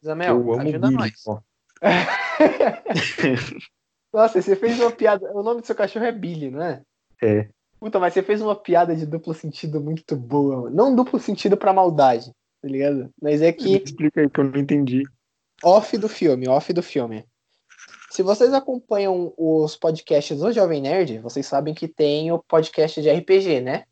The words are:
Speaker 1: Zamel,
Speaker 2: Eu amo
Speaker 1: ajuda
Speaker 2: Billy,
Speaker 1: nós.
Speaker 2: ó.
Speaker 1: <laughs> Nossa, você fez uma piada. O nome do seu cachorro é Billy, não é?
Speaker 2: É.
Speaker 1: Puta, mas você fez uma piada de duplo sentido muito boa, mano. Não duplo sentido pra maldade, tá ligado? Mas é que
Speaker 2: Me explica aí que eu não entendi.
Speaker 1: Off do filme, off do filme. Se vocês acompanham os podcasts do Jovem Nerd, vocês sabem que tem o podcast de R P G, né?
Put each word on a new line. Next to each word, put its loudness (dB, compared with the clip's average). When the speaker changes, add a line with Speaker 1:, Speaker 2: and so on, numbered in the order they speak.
Speaker 1:
Zamel, -4
Speaker 2:
Eu 0
amo 0
Speaker 1:
ajuda 0
Speaker 2:
Billy, 2
Speaker 1:
nós. -6
Speaker 2:
ó. -6
Speaker 1:
<laughs> 0
Nossa, 2
você 2
fez -2
uma 4
piada. 0
O -6
nome -2
do -20
seu -4
cachorro -4
é -2
Billy, -8
não -8
é? -6
Speaker 2:
É. 2
Speaker 1:
Puta, -4
mas 2
você 0
fez -2
uma 0
piada 2
de -4
duplo -8
sentido -8
muito -6
boa, 0
mano. -8
Não 4
duplo 2
sentido 0
pra 2
maldade, 2
tá -12
ligado? -2
Mas 0
é 4
que -8
Speaker 2:
Me 2
explica -2
aí 4
que -2
eu 4
não -2
entendi. 0
Speaker 1:
Off 4
do -4
filme, 0
off 0
do -2
filme. -6
Se -4
vocês 4
acompanham -2
os 0
podcasts -2
do -2
Jovem 0
Nerd, -2
vocês -8
sabem -2
que -8
tem 0
o 0
podcast 0
de 2
R 4
P 4
G, 0
né? -6